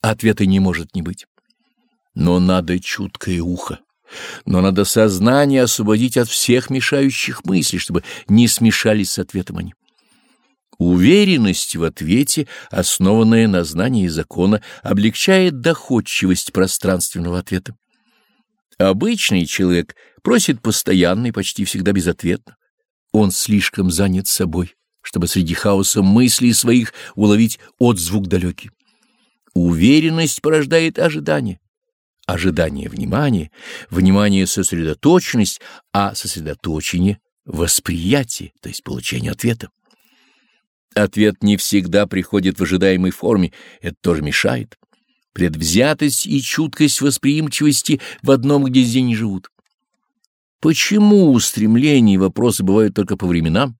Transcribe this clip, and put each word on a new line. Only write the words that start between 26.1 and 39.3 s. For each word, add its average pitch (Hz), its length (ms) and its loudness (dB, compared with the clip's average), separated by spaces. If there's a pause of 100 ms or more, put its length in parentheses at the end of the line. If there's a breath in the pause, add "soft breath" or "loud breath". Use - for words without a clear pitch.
своих 117 420 0 (220 loud breath)
уловить 104 420 2 (220 soft breath)
отзвук 98 480 0
далёкий. 90 420 -4 (840)
Уверенность 139 880 2
порождает 156 580 0
ожидание. 151 580 -4 (680)
Ожидание — 82 640 -4
внимание, 98 600 -2 (400 loud breath)
внимание — 95 560 2
сосредоточенность, 98 1120 0 (320 loud breath)
а 101 220 0
сосредоточение — 87 1040 -4 (280)
восприятие, 85 1120 -4
то - 80 -16
есть - 160 -14
получение - 480 -8